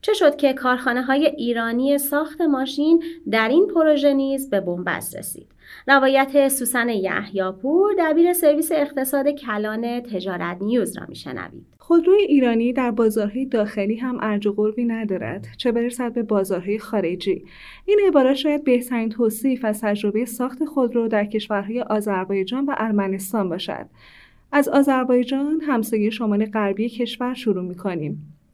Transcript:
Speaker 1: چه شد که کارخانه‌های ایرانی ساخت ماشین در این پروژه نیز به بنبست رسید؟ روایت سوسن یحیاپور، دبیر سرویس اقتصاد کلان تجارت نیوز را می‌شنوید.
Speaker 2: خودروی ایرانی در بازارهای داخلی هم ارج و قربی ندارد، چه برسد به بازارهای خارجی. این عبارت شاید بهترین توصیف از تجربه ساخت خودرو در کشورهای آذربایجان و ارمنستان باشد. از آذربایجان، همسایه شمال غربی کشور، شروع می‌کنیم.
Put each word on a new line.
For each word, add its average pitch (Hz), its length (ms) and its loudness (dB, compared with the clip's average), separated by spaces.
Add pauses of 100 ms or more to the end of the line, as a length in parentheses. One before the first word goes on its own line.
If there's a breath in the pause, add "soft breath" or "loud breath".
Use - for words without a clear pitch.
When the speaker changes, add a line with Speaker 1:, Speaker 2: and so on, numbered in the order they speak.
Speaker 1:
چه 427 140 0
شد 302 220 4
که 277 160 2
کارخانه‌های 254 720 0
ایرانی 240 720 0
ساخت 294 420 -2
ماشین 302 600 2 (280 loud breath)
در 226 180 2
این 339 260 4
پروژه 294 400 4
نیز 269 360 -2
به 196 100 2
بنبست 175 560 -4
رسید؟ - 300 -14 (420 loud breath)
روایت 269 600 4
سوسن 247 400 -2
یحیاپور، 202 1080 0
دبیر 339 340 4
سرویس 320 400 2
اقتصاد 285 560 0
کلان 233 720 -4
تجارت 180 600 -6
نیوز 214 360 0
را - 120 -12
می‌شنوید. - 580 -14 (120)
Speaker 2:
خودروی 359 440 4
ایرانی 247 500 4
در 247 180 0
بازارهای 220 540 0
داخلی 214 520 -2
هم 247 240 -6
ارج 208 260 -2
و 202 60 0
قربی 214 320 0
ندارد، 202 600 -4 (100)
چه 240 160 -2
برسد 240 400 -2
به 247 100 -2
بازارهای 196 560 -2
خارجی. 185 680 -2 (400 loud breath)
این 415 240 4
عبارت 269 260 4
شاید 294 300 -2
بهترین 240 440 2
توصیف 233 560 -2
از 214 160 -2
تجربه 208 440 0
ساخت 254 400 -4
خودرو 240 440 0
در 208 160 2
کشورهای 214 580 -4
آذربایجان 196 840 -2
و 277 120 -2
ارمنستان 196 680 -2
باشد. - 380 -8 (680 soft breath)
از 285 160 2
آذربایجان، 269 1000 2
همسایه 220 440 0
شمال 214 340 0
غربی 208 440 -2
کشور، 247 460 -4
شروع 196 300 -4
می‌کنیم. 175 680 -8 (200)